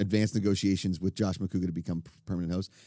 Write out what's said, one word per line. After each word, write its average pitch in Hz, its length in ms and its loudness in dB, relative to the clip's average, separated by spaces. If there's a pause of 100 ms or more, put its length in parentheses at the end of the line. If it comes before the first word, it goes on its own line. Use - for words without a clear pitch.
advanced 104 340 2
negotiations 98 640 2
with 90 140 -2
Josh 98 240 0
Macuga 92 280 -2
to 87 60 -2
become 85 300 -4
p-, - 80 -16 (160)
permanent 87 260 -2
host, 95 200 -4 (140)